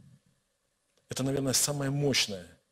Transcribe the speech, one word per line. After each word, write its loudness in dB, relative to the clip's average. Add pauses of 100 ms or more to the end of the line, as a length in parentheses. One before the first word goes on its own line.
(1080)
это, -4
наверное, 0
самое 0
мощное, 0 (260)